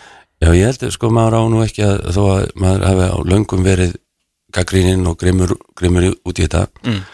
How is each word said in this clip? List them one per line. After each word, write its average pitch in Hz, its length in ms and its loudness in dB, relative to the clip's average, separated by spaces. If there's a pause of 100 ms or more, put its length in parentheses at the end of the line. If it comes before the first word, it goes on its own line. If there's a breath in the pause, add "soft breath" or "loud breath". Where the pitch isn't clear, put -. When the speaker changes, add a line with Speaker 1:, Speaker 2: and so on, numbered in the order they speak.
(340 loud breath)
Speaker 1:
Já, 82 160 2
ég 90 160 4
held 131 160 -2
að, 117 140 -6
sko, 113 160 -2
maður 113 260 2
á 113 80 2
nú 113 160 0
ekki 110 240 -2
að, 101 220 0
þó 92 180 0
að 98 280 0
maður 95 340 0
hafi 92 180 2
á 90 160 -2
löngum 92 420 0
verið 90 300 2 (600)
gagnrýninn 92 540 0
og 82 100 -4
grimmur, 92 360 0 (200)
grimmur 90 420 0
út - 240 -10
í 82 80 0
þetta, 87 180 -2 (140)
Speaker 2:
Mm. 110 200 -4 (140 loud breath)